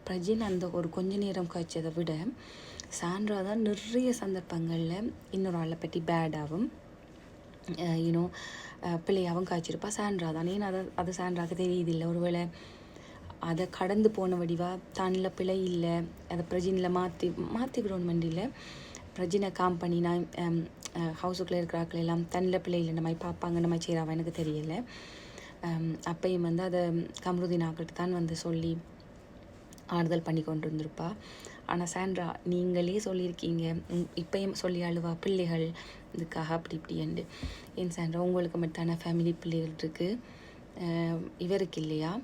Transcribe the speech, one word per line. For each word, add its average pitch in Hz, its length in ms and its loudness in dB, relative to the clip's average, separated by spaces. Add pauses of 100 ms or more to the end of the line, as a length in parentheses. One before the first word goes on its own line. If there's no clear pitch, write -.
பிரஜின் 185 360 0
அந்த 180 300 0
ஒரு 170 200 0
கொஞ்ச 190 280 -2
நேரம் 190 300 0
காய்ச்சதை 165 460 -4
விட 170 180 0 (760)
சாண்ட்ரா 196 540 0
தான் 214 180 2
நிறைய 220 520 4
சந்தர்ப்பங்கள்ல 165 800 0 (380)
இன்னொரு 190 260 2
ஆளை 165 220 0
பற்றி 170 260 -2
பேடாகவும், 160 640 2 (1080)
அஹ், 165 240 2
you 165 120 4
know, 170 140 6 (560)
அஹ், 170 180 0
பிள்ளையாகவும் 180 480 2
காய்ச்சிருப்பா 170 400 -2
சாண்ட்ரா 202 460 0
தான். 165 140 0
ஏன்னா 196 140 0
அது, 190 340 -2
அது 180 160 0
சாண்ட்ராக்கு 180 440 0
தெரியுது 180 320 2
இல்லை, 165 200 2
ஒருவேளை 170 340 2 (960)
அதை 170 300 0
கடந்து 208 420 6
போன 185 240 2
வடிவா 175 340 2 (240)
தன்னில் 185 380 2
பிழை 185 320 2
இல்லை, 170 320 4 (340)
அதை 170 200 0
பிரஜினில் 185 400 4
மாற்றி, 180 440 2 (180)
மாற்றி 247 300 0
விடணும் 175 420 2
இல்ல, 165 180 0 (720)
பிரஜினை 190 380 2
காம் 180 260 2
பண்ணி 175 220 2
நான், 175 360 2
அம், 170 260 2 (340)
அஹ், 170 180 0
ஹவுஸுக்குள்ளே 180 440 0
இருக்கிற 170 220 0
ஆட்கள் 165 200 0
எல்லாம் 170 300 2
தன்னில் 185 320 4
பிழை 175 180 2
இல்லைன்ற 160 220 2
மாதிரி 165 200 2
பார்ப்பாங்கன்ற 170 460 2
மாதிரி 170 180 4
செய்கிறாவா 160 240 2
எனக்கு 165 260 0
தெரியல. 156 380 0 (880)
அம், 165 420 0
அப்பையும் 175 380 2
வந்து 170 220 4
அதை 180 180 4 (380)
கம்ருதீன் 175 440 2
ஆக்கிட்ட 165 300 -2
தான் 180 200 0
வந்து 165 220 0
சொல்லி 165 360 0 (1160)
ஆறுதல் 170 340 4
பண்ணி 160 200 2
கொண்டு 156 260 -2
இருந்திருப்பா. 160 400 -4 (580)
ஆனா 175 200 0
சாண்ட்ரா, 180 580 -2
நீங்களே 180 600 2
சொல்லியிருக்கீங்க, 170 840 0
உம், 175 260 0
இப்பயும் 196 380 0
சொல்லி 180 280 0
அழுவா 170 380 0
பிள்ளைகள் 170 460 2 (480)
இதுக்காக 165 360 -4
அப்படி 165 260 -2
இப்படின்ட்டு. 165 480 -2 (520)
ஏன் 180 140 0
சாண்ட்ரா, 170 280 0
உங்களுக்கு 175 400 2
மட்டும் 170 300 0
தானே 170 80 4
ஃபேமிலி 170 440 2
பிள்ளைகள் 165 380 0
இருக்கு, 165 300 -2 (720)
அஹ், 170 420 0 (160)
இவருக்கு 180 440 0
இல்லையா 156 300 0 (120)